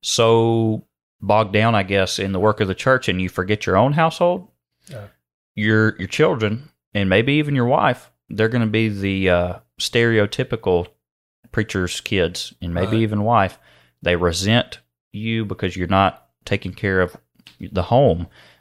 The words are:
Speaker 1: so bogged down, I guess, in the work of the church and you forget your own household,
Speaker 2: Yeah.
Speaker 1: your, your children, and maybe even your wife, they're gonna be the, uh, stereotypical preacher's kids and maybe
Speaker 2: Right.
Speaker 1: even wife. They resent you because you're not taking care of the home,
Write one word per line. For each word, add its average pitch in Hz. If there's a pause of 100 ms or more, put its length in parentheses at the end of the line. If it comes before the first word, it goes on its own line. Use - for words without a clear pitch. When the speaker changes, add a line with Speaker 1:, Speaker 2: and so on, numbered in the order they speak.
Speaker 1:
so 113 (360)
bogged 101
down, 110
I 101
guess, 95
in 98
the 92
work 107
of 107
the 95
church 131
and 92
you 90
forget 98
your 92
own 131
household, 175 (400)
Speaker 2:
Yeah. 107 (480)
Speaker 1:
your, 110
your 95
children, 123 (240)
and 98
maybe 117
even 147
your 123
wife, 127 (180)
they're 110
gonna 117
be 110
the, 98
uh, 87 (260)
stereotypical 110 (640)
preacher's 98
kids 87
and 87
maybe 87 (100)
Speaker 2:
Right. 113
Speaker 1:
even 107
wife. 107 (440)
They 87
resent 90 (340)
you 113
because 95
you're 90
not 95 (160)
taking 95
care 95
of 90 (440)
the 90
home, 98 (340)